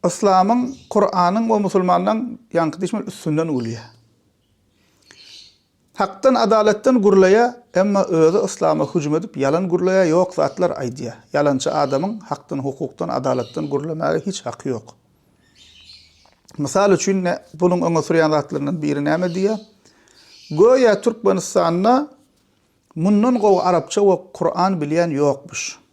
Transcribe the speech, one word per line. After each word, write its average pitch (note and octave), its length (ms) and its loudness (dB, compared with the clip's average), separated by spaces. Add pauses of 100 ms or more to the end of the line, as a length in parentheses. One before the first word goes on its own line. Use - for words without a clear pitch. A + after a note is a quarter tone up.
Yslamyň, F#3+ 560 2 (300)
Quranyň G3+ 600 0
we G#3+ 160 2
musulmanlaryň F#3 540 0 (340)
ýaňky E3 280 -2
diýişmeli, G3 300 -6
üstünden D#3+ 380 -4
ulýar, A#2 380 -6 (2000)
hakdan, A3 380 0
adalatdan A3 680 2
gürleýär. G3+ 540 4 (180)
Emma, G3 300 2
özi E3 420 2
yslama D#3 480 0
hüjüm D3 240 -2
edip E3+ 200 -8
ýalan D3 340 0
gürleýär, F3+ 400 2
ýok F3+ 260 0
zatlar D#3+ 400 -2
aýdýar. C3 400 -10 (160)
Ýalançy C#3+ 400 0
adamyň D3+ 460 -2 (100)
hakdan, C#3 320 -10
hukukdan, C#3 480 -8
adalatdan C3 640 -4
gürlemäge D#3 540 -4
hiç G3 200 -8
haky B2 260 -10
ýok. A2 220 -10 (1600)
mysal F#3+ 340 0
üçin, F#3+ 360 0 (260)
bunuň F3+ 340 0
öňe E3 200 0
sürýän D#3+ 240 2
zatlaryndan D3 500 -4
biri C#3+ 200 -2
näme D#3+ 260 -2
diýýär: G3 320 -2 (920)
"Göýa A3+ 500 4
Türkmenistanda..." G3 1160 0 (800)
Mundan G#3 420 2
gowy G3+ 240 2
arapça F3 400 0
we F#3+ 140 4 (180)
Quran F3 480 -2
bilýän D#3+ 320 0
ýokmuş. - 640 -4 (160)